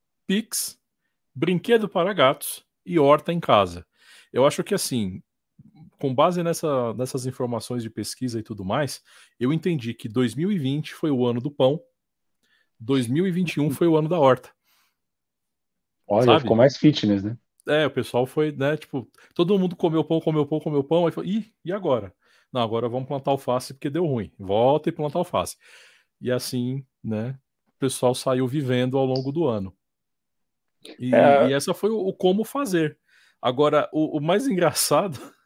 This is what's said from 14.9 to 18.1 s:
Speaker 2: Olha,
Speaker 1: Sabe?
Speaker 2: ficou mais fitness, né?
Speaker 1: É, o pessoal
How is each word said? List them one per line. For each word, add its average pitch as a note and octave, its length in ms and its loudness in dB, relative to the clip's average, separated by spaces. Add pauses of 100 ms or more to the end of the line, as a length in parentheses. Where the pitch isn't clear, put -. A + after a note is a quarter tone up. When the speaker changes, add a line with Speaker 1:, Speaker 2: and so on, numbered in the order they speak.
Speaker 2:
Olha, G#2+ 180 2
Speaker 1:
Sabe? C#3+ 160 8
Speaker 2:
ficou A2+ 140 0
mais A2+ 220 6
fitness, G#2 460 2
né? A2+ 140 -6 (300)
Speaker 1:
É, D3 200 2
o - 40 -4
pessoal B2+ 360 -2